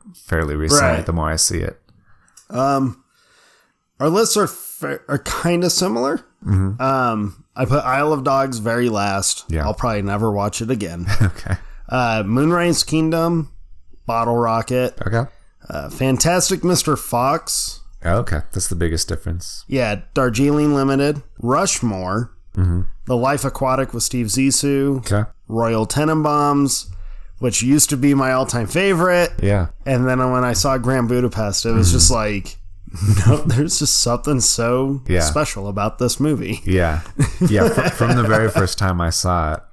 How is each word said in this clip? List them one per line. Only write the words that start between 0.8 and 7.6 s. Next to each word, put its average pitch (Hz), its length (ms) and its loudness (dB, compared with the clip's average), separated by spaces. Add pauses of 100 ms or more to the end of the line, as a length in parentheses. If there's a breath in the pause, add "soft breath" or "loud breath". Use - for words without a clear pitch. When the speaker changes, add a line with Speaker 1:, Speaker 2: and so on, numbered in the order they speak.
Speaker 2:
Right. 82 100 -6
Speaker 1:
the 85 60 -4
more 80 180 -2
I 80 60 -4
see 85 240 -2
it. - 180 -8 (720 soft breath)
Speaker 2:
Um, 135 520 -2 (960 soft breath)
our 143 80 2
lists 208 280 2
are 202 100 2
fa-, - 600 -8
are 143 100 -2
kinda 175 520 0
similar. 233 480 0 (260)
Speaker 1:
Mm-hmm. 95 380 0
Speaker 2:
Um, 120 640 -2 (100)
I 131 120 -2